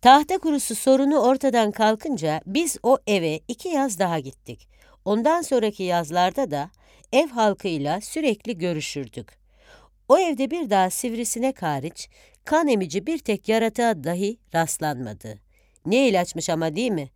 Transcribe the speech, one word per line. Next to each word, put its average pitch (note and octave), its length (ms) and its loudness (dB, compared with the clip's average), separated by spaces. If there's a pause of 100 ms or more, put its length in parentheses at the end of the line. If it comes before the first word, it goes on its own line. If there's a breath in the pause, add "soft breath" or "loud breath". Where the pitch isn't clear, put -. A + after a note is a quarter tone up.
Tahta D4 360 6
kurusu D4 380 -2
sorunu C4+ 440 4
ortadan A#3+ 520 2
kalkınca G#3+ 720 0
biz C#4 380 -2
o C4 140 4 (100)
eve E3 400 0
iki A#3+ 200 -8
yaz C4+ 320 -2
daha E3+ 200 0
gittik. - 480 -14 (380 soft breath)
Ondan A#3 360 2
sonraki A3+ 420 -2
yazlarda F3 680 0
da D3 180 -6 (440 soft breath)
ev D4 140 4
halkıyla G3 760 -2
sürekli A#3 560 -4
görüşürdük. D3+ 840 -6 (680 soft breath)
O C#4 100 6
evde C4+ 340 0
bir D#4+ 180 -6
daha F#3+ 200 2
sivrisinek A#3 720 -4
hariç D3+ 480 -6 (360 soft breath)
kan D#4 220 2
emici F#3+ 400 0
bir D#4+ 100 -4
tek - 320 -4
yaratığa A3+ 540 0
dahi F#3 340 -4 (180)
rastlanmadı. B2+ 840 -4 (460)
Ne B3 240 4
ilaçmış F3 400 -2
ama D#3+ 260 -2
değil A#3 160 -2
mi? D3 240 -4